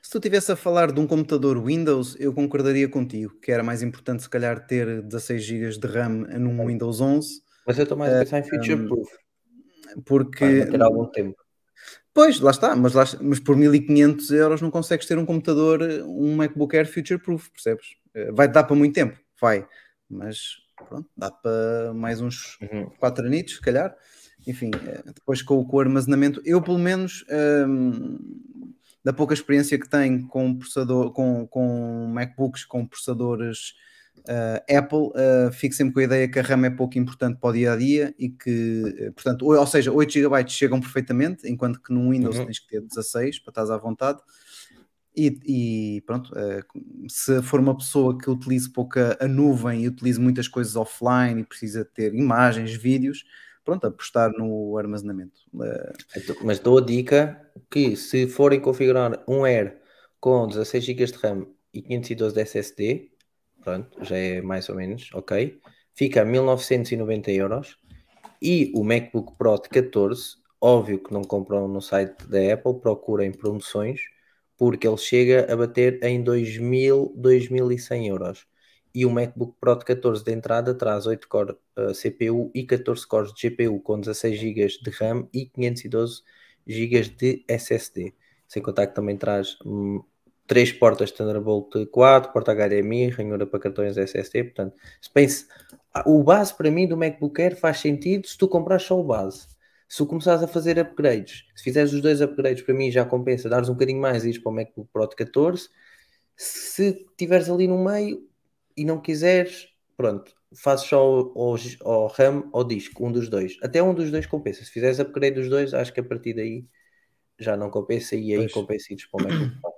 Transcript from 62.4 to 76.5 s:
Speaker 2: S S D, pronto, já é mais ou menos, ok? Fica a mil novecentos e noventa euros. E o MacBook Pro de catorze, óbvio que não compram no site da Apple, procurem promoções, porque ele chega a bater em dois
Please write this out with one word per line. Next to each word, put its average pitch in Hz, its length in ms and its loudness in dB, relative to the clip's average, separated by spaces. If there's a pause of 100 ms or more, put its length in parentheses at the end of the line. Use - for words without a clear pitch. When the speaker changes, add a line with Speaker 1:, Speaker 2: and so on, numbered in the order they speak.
Speaker 2:
S 107 160 -4
S - 180 -8
D, 120 340 -4 (540)
pronto, 92 400 -8
já 92 120 -4
é 92 240 -4
mais 92 280 -8
ou 98 80 -8
menos, 95 380 -10
ok? 104 440 -4 (360)
Fica 131 280 2
a - 20 6
mil 127 200 2
novecentos 127 480 0
e 120 40 -2
noventa 107 360 -4
euros. 98 440 -2 (640)
E 165 360 2
o 107 80 2
MacBook 117 520 0
Pro 110 200 4
de - 120 -8
catorze, 123 680 0 (240)
óbvio 107 420 4
que - 100 -12
não 101 120 -4
compram 98 420 -2
no 98 140 -6
site 98 480 -4
da 98 260 2
Apple, 127 260 -2
procurem 104 520 -2
promoções, 104 680 -6 (560)
porque 123 300 2
ele 110 100 2
chega 123 560 4
a 117 40 0
bater 123 480 0
em 123 180 -2
dois 117 340 -2